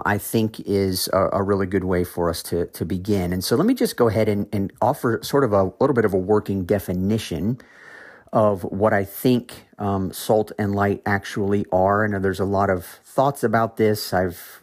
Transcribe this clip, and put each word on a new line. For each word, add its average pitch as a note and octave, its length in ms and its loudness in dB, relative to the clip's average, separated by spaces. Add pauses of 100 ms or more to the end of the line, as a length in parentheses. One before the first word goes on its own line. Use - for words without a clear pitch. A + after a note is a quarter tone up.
I G2+ 140 0
think A2 400 -2
is G2 520 -2
a, F#2 220 2
a G2 100 0
really G2 220 0
good F#2 200 -2
way F2+ 180 0
for F2 260 -2
us E2+ 140 -4
to, E2+ 240 -2
to - 180 -8
begin. F#2 480 -2
And F#2 100 -2
so - 120 0
let D#3 100 2
me B3+ 80 4
just A#3+ 240 -2
go A#2+ 100 4
ahead G#2+ 220 2
and, G2+ 240 0
and G2 260 -2
offer A#2 440 0
sort C#3 200 2
of A2 100 2
a F#2+ 280 2
little C#3 140 4
bit A2+ 100 2
of F#2+ 80 2
a F#2+ 60 2
working G2 460 0
definition G2+ 920 0 (760)
of G#2 300 2
what G#2 320 0
I G2 100 2
think, - 600 -2 (140)
um, G2 340 -2
salt G#2+ 460 0
and G2+ 160 -2
light G2+ 280 0
actually G2+ 680 -2
are. G2+ 340 2
I G#2 40 -2
know G2+ 100 -2
there's F#2+ 200 -2
a G2+ 60 0
lot G2 240 0
of F#2 160 -2
thoughts - 580 -2
about A2+ 340 0
this. G#2+ 360 0
I've F2+ 500 -4